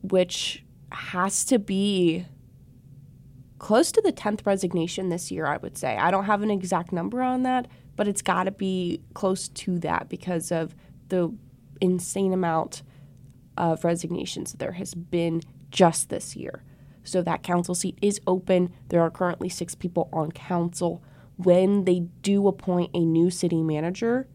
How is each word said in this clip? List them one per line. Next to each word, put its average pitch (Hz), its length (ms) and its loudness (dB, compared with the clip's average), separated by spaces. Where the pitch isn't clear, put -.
which - 600 0
has - 540 -2
to 262 120 4
be 190 680 2
close 233 360 4
to 440 80 4
the 359 100 4
tenth - 340 -4
resignation 185 640 0
this 170 220 -4
year, 160 140 -4
I 147 120 0
would - 200 -12
say. 117 200 -2
I 165 140 2
don't 196 140 0
have 208 160 2
an 214 100 0
exact 180 400 -2
number 196 300 -4
on 254 220 0
that, 254 240 0
but 208 120 0
it's 202 140 -2
gotta 185 300 0
be 185 500 -2
close 190 340 -2
to - 320 -4
that - 300 -4
because 175 420 -4
of 165 240 -2
the 180 240 0
insane 190 540 0
amount 170 500 -2
of 165 260 0
resignations 170 680 -4
that - 60 -18
there - 160 -6
has 180 200 -10
been 170 480 -2
just - 380 4
this - 260 -8
year. - 280 -10
So 185 180 0
that 165 220 -2
council 175 320 0
seat 175 260 -4
is 202 260 2
open. 180 460 2
There 170 120 4
are 165 100 4
currently 175 380 -2
six - 260 -8
people 175 360 -2
on 160 200 -2
council. 170 720 -2
When 185 480 4
they 180 160 4
do 196 260 2
appoint 180 460 0
a 170 120 2
new 165 240 4
city 175 320 0
manager 185 720 -2